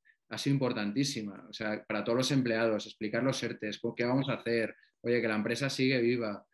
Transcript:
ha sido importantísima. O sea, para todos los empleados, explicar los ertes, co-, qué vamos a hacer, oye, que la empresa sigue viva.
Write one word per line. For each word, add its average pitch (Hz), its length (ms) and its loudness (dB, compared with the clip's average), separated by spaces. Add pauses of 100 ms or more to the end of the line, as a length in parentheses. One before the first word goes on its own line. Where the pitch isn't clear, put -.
(300)
ha 110 80 -8
sido 139 180 2
importantísima. 110 960 -2
O - 40 -16
sea, 107 320 -4
para 104 180 -2
todos 117 140 2
los 131 140 2
empleados, 113 540 2
explicar 117 380 -4
los 131 200 0
ertes, 110 360 -6
co-, 117 160 -4
qué 120 80 0
vamos 131 240 2
a 127 60 0
hacer, 117 420 -2 (280)
oye, 120 180 2
que 117 60 0
la 110 80 0
empresa 117 340 0
sigue 131 320 2
viva. 117 420 0 (100)